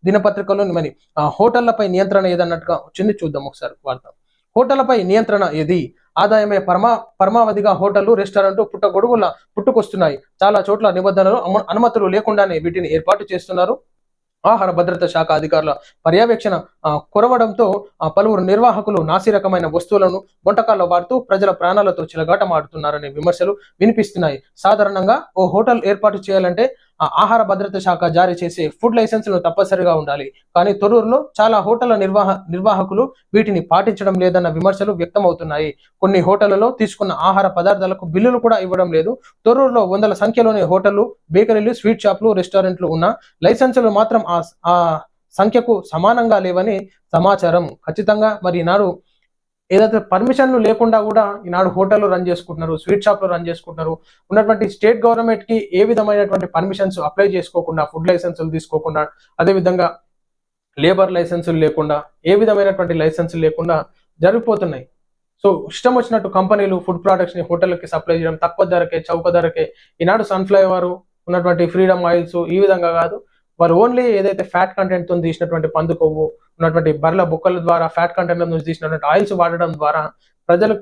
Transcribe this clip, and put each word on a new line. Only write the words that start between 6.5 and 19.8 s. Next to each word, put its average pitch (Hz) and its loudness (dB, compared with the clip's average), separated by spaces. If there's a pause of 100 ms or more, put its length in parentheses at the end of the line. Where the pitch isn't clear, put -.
పరమా-, 190 0 (240)
పరమావధిగా 208 2
హోటళ్లు, 196 2
రెస్టారెంట్ 196 0
పుట్టగొడుగులా 202 0 (240)
పుట్టుకొస్తున్నాయి. 202 0 (240)
చాలా 202 4
చోట్ల 208 2
నిబంధనలు, 190 2
అమ-, 202 -2
అనుమతులు 226 0
లేకుండానే 202 0
వీటిని 170 -4
ఏర్పాటు 180 0
చేస్తున్నారు. 185 -2 (680)
ఆహార 196 2
భద్రతా 175 0
శాఖ 165 -2
అధికారుల 156 0 (300)
పర్యవేక్షణ, 208 2 (240)
ఆ, 151 -2 (120)
కొరవడంతో, 226 0 (180)
ఆ, 160 -2
పలువురు 202 0
నిర్వాహకులు 202 2
నాసిరకమైన 185 0
వస్తువులను 185 0 (240)